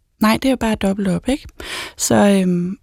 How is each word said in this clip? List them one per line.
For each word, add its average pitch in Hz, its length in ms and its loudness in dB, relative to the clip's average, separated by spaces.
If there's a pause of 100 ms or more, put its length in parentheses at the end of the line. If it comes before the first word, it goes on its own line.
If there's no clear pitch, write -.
(200)
Nej, 220 120 2 (100)
det - 20 -12
er 269 60 2
jo 254 60 2
bare 220 180 -2
dobbelt 196 340 -2
op, 175 200 -2
ikke? 269 180 -4 (500)
Så, - 180 0
øhm, 190 680 2